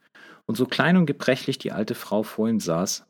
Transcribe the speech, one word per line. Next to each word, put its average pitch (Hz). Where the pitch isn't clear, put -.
Und 110
so 123
klein 156
und 180
gebrechlich 139
die -
alte 107
Frau -
vor 110
ihm 110
saß, 87